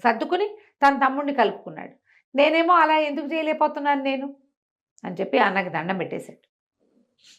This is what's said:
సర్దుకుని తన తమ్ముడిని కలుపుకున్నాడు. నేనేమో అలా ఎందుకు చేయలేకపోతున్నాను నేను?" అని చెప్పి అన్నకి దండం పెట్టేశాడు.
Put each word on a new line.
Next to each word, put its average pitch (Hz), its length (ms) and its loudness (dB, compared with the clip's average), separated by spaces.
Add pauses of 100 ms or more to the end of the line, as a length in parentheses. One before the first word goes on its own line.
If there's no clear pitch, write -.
సర్దుకుని 339 520 0 (300)
తన 277 200 4
తమ్ముడిని 277 280 -2
కలుపుకున్నాడు. 190 580 -2 (420)
నేనేమో 320 400 4
అలా 311 220 6
ఎందుకు 294 300 -2
చేయలేకపోతున్నాను 302 760 -2
నేను?" 269 340 -4 (680)
అని 180 160 -10
చెప్పి 196 180 -2
అన్నకి 190 300 0
దండం 170 300 -6
పెట్టేశాడు. - 500 -10 (920)